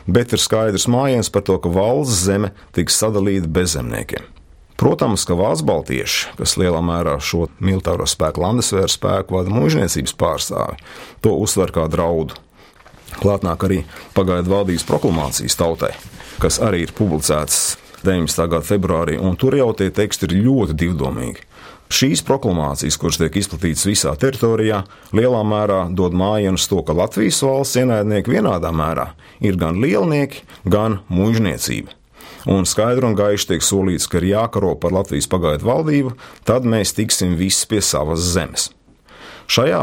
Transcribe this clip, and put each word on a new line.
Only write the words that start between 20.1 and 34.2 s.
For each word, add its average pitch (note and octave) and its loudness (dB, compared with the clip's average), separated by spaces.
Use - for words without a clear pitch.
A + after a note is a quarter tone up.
ir F2+ 2
ļoti G2+ 2
divdomīgi. C2+ -2
Šīs C#3 2
proklamācijas, D#2 0
kuras E2 -2
tiek D#2+ 0
izplatītas E2 -2
visā D#2+ 0
teritorijā, A2+ 0
lielā A2+ 2
mērā G#2 2
dod F2+ 0
mājienus G2 0
to, F#2+ 2
ka D#2 0
Latvijas D3+ 0
valsts C3+ 0
ienaidnieki G#2+ 2
vienādā F2+ 0
mērā D#2+ -2
ir F#2+ 2
gan F2 0
lielnieki, D#3+ 0
gan G#2 2
muižniecība. F2+ 0
Un F#2+ 4
skaidri A#2+ 0
un A2+ 2
gaiši G2+ 0
tiek E2 0
solīts, F#2+ 0
ka - -2
ir F2 2